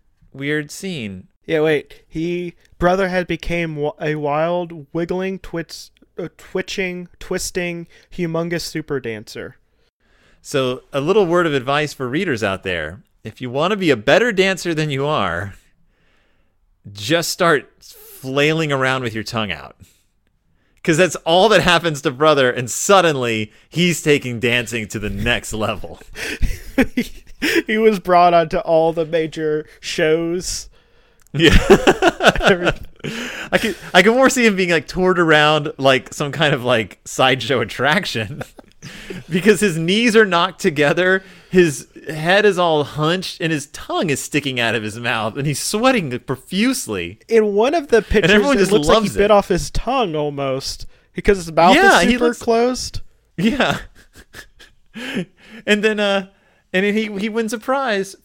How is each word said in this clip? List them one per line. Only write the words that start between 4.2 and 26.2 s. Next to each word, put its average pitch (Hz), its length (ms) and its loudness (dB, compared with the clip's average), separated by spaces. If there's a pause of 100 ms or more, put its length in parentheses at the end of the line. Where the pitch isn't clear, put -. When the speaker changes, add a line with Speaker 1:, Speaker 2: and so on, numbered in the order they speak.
Speaker 2:
wiggling, 185 440 -4
twits-, - 520 -12 (280)
uh, 175 100 -8 (100)
twitching, 180 720 -8 (100)
twisting, 175 680 -6 (260)
humongous 170 500 -4
super 151 380 -6
dancer. 110 560 -12 (840)
Speaker 1:
So, 131 420 -2 (100)
a 139 80 -2
little 190 260 2
word 170 200 2
of 151 80 0
advice 143 380 -2
for 127 160 -8
readers 139 340 -2
out 95 200 -2
there. 85 400 -6 (220)
If - 160 -16
you 127 100 -8
want 147 220 -2
to 220 40 -4
be 185 140 0
a 131 60 4
better 151 360 2
dancer 185 420 -2
than 151 160 -4
you 135 160 -4
are, 98 480 -4 (1400)
just 120 380 -2
start 165 420 0 (100)
flailing 147 880 -2
around 131 320 0
with 113 120 -4
your 110 100 -6
tongue 110 260 -4
out. 69 260 -10 (1040)
'Cause 160 160 2
that's 180 260 4
all 180 240 4
that 196 140 4
happens 165 400 0
to 160 80 0
Brother, 139 400 2
and 120 200 -4
suddenly 131 800 2 (200)
he's 170 320 0
taking 127 360 0
dancing 117 500 -2
to - 100 -8
the 104 120 -4
next 101 440 -4
level. 107 460 -6 (760)